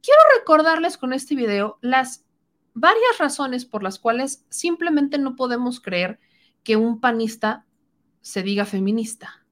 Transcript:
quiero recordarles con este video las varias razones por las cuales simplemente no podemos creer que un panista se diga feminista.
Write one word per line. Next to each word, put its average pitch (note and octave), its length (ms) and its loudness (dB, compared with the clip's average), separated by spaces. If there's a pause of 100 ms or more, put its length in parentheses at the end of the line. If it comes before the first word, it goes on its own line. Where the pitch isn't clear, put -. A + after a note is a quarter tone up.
quiero D5 200 8 (160)
recordarles D#4+ 600 2
con B3+ 140 -4
este C4+ 240 -4
video G#3 460 -2
las B3+ 420 -2 (500)
varias A4 460 2
razones B3+ 460 -4
por G3+ 180 -8
las F#3+ 160 -8
cuales B3+ 500 -2
simplemente D#4+ 680 -2
no C4+ 180 -4
podemos B3 460 -4
creer F#3 380 -4 (440)
que A3 140 0
un A3+ 240 0
panista A3+ 640 -2 (560)
se - 220 -8
diga G3+ 220 -2
feminista. G#3 880 -6